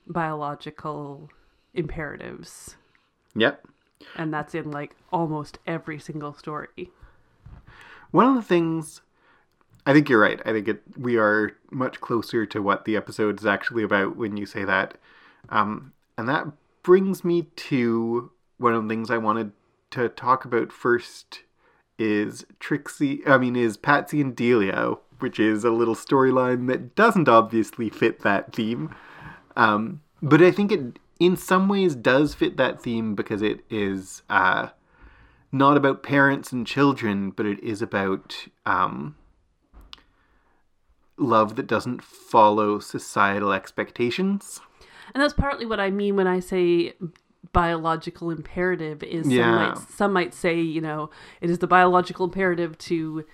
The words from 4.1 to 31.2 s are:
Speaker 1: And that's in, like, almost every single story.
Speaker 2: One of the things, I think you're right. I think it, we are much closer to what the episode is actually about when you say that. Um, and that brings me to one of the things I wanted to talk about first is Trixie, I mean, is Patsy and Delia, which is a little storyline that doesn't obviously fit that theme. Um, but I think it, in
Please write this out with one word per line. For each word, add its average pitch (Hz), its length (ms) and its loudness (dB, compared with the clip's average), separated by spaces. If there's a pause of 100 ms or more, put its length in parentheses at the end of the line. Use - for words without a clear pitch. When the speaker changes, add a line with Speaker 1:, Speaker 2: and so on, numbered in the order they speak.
Speaker 1:
And 160 180 -6
that's 151 220 -8
in, 151 160 -8
like, 147 240 -12 (180)
almost 156 520 -6
every 160 340 -8
single 147 340 -12
story. - 580 -14 (1200)
Speaker 2:
One 190 160 6
of 269 80 4
the 240 60 -2
things, 165 600 -2 (840)
I 139 80 4
think 147 160 4
you're 117 120 6
right. - 240 2
I 110 60 -2
think 107 160 -2
it, 104 140 -2 (160)
we 120 200 -2
are 107 340 2 (200)
much 127 300 -6
closer 113 440 -4
to 107 160 -6
what 98 240 -2
the 107 100 -2
episode 104 440 -2
is 104 60 -8
actually 107 380 0
about 101 340 0
when 104 200 -6
you 101 80 -8
say 98 200 -8
that. 95 320 -2 (520)
Um, 110 440 -4 (240)
and 113 120 -6
that 151 180 -4 (360)
brings 190 400 2
me 170 200 0 (120)
to 117 760 -2 (260)
one 120 160 2
of 113 100 -2
the 107 60 -6
things 113 220 -6
I 117 60 0
wanted 110 340 -2 (400)
to 120 180 -2
talk 127 360 -2
about 120 260 -2
first - 680 -2 (580)
is 107 460 -2 (140)
Trixie, 143 680 -4
I 139 120 8
mean, 123 180 -2
is 113 220 0
Patsy 147 440 0
and 131 140 -4
Delia, 101 580 2 (260)
which 120 200 -4
is 107 240 2
a 117 80 2
little 113 240 0
storyline 127 720 2
that 127 280 -4
doesn't 202 320 4
obviously 113 640 4
fit - 320 0
that 101 320 0
theme. 123 400 -6 (600)
Um, 110 460 0 (200)
but 151 200 6
I 180 100 8
think 208 200 -2
it, 139 280 -4 (200)
in 175 180 4